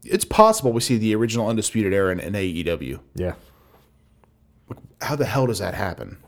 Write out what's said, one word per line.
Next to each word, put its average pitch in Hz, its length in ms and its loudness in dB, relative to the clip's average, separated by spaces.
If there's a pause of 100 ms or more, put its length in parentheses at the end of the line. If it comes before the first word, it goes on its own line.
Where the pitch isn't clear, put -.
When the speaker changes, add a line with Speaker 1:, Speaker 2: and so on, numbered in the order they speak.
Speaker 1:
"It's - 220 0
possible 214 480 4
we 117 80 0
see 117 180 2
the 107 160 2
original 113 320 0
Undisputed 110 460 0
Era 98 180 4
in, 90 80 -2
in 82 160 -6
A 101 100 -2
E 87 200 -4
W." 76 340 -4 (160)
Speaker 2:
Yeah. 87 200 -4 (1700)
Speaker 1:
How - 140 -4
the 143 120 0
hell 135 200 0
does 107 140 -2
that 92 140 -4
happen? 95 420 -6 (120)